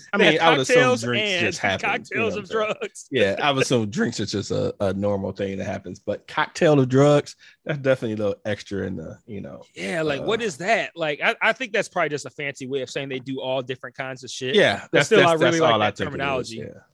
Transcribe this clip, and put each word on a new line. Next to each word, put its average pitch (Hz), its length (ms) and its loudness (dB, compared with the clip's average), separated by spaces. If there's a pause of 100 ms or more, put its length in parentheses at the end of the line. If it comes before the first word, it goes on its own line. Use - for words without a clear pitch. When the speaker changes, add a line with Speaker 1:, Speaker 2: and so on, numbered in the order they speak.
(140)
Speaker 1:
I 202 60 -2
Speaker 2:
They - 60 6
have - 80 8
Speaker 1:
mean, 156 80 2
I 165 100 8
would 143 80 4
assume 131 160 2
Speaker 2:
cocktails 247 260 4
Speaker 1:
drinks 208 300 0
Speaker 2:
and 175 160 0
Speaker 1:
just 180 120 -6
happen, - 220 0
you 226 60 -4
know 208 100 -2
Speaker 2:
cocktails 208 380 -4
Speaker 1:
what - 20 -6
Speaker 2:
of 208 60 -8
Speaker 1:
I'm - 20 -12
saying? 214 340 -2
Speaker 2:
drugs. - 280 -12
<laughs> - 40 -12
Speaker 1:
Yeah, 101 300 4
I 147 100 2
would 135 120 0
assume 113 260 0
drinks 180 300 -2
are 107 80 -2
just 98 240 -4
a, 101 280 -2
a 95 140 0
normal 98 380 -2
thing 98 260 -6
that 95 80 -8
happens, 95 340 -10
but - 280 -8
cocktail 151 520 2
of 131 100 2
drugs, 143 460 4 (280)
that's 143 160 -6
definitely 131 340 0
a 107 40 -6
little 101 280 -2
extra 101 400 -6
in 92 120 -8
the, 82 280 -14
you 101 160 -12
know, - 220 -16 (100)
Speaker 2:
Yeah, 175 300 -6
like, 143 180 -2
Speaker 1:
uh, - 40 -8
Speaker 2:
what 220 180 0
is 185 140 -4
that? 175 380 0
Like, 156 280 -4
I, 214 180 2
I 220 120 2
think 226 200 -8
that's 202 160 -2
probably 165 200 -2
just 143 180 -6
a - 20 -10
fancy 143 380 -10
way 131 160 -4
of 120 80 -10
saying 139 180 -6
they 131 80 -6
do 127 240 -8
all 131 220 -2
different 123 320 -10
kinds 131 280 -10
of 120 60 -14
shit. - 240 -6
Speaker 1:
Yeah, 139 280 4
Speaker 2:
But - 100 -12
Speaker 1:
that's, 147 160 4
Speaker 2:
still, 214 140 6
Speaker 1:
that's, - 100 6
Speaker 2:
I - 20 4
really 160 120 2
Speaker 1:
that's 165 160 2
Speaker 2:
like 139 120 6
Speaker 1:
all 107 80 2
I 104 60 4
Speaker 2:
that 104 100 -2
Speaker 1:
think 98 100 -4
it - 20 -4
is, 135 100 -8
Speaker 2:
terminology. 127 380 -4
Speaker 1:
yeah. - 240 -14 (120)